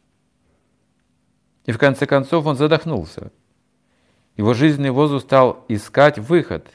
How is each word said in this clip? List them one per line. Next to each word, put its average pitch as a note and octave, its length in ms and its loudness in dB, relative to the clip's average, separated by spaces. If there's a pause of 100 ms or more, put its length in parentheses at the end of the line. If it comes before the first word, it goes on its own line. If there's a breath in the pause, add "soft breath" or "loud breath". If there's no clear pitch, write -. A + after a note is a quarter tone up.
(1700)
И A#2+ 60 -4
в A2 60 -6
конце C3 280 0
концов C#3+ 400 0
он D3 100 -2
задохнулся. D3+ 760 -4 (1080)
Его G#2+ 180 0
жизненный C#3+ 360 0
воздух C#3 320 0
стал C3 460 2
искать C3+ 500 2
выход, C3 560 -2